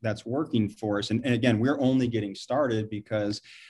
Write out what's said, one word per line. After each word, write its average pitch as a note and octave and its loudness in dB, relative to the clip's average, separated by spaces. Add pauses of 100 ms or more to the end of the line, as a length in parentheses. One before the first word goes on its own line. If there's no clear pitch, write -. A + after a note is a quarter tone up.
that's A2 -4
working A#2+ 0
for G#2 -2
us. G2+ -4
And, A2+ 2
and B2 2
again, A2+ 4
we're C#3 2
only C3 2
getting G#2+ -2
started A#2+ -2
because, G#2 -4 (300)